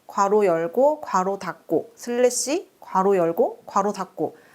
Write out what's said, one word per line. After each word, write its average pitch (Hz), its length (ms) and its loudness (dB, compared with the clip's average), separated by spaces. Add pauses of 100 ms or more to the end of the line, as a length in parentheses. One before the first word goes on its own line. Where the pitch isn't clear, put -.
괄호 202 380 2
열고, 190 560 2
괄호 190 380 -2
닫고, - 560 -4
슬래시, 247 840 -2
괄호 190 380 2
열고, 175 480 0
괄호 202 260 -2
닫고 190 460 -8 (180)